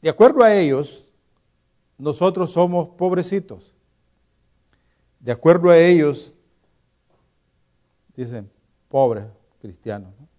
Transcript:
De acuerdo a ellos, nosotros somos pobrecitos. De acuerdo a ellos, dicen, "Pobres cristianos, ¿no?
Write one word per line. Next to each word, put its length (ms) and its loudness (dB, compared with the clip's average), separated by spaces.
De 80 -2
acuerdo 320 4
a 120 4
ellos, 540 -4
nosotros 540 -4
somos 380 -2
pobrecitos. 880 -8
De 120 -8
acuerdo 380 2
a 80 6
ellos, 560 2
dicen, 340 -14
"Pobres 360 -2
cristianos, 580 -16
¿no? 80 -20